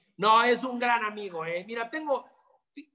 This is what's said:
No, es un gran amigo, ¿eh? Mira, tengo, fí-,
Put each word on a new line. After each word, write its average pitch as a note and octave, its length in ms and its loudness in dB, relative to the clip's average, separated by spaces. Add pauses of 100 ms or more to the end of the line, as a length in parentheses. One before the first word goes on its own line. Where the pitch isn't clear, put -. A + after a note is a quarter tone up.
(180)
No, A3 260 6
es A#3+ 200 2
un B3 160 -6
gran A#3+ 260 2
amigo, G3+ 400 -8
¿eh? F3 220 -4
Mira, A#3 220 -6
tengo, D4+ 360 -4 (500)
fí-, - 200 -20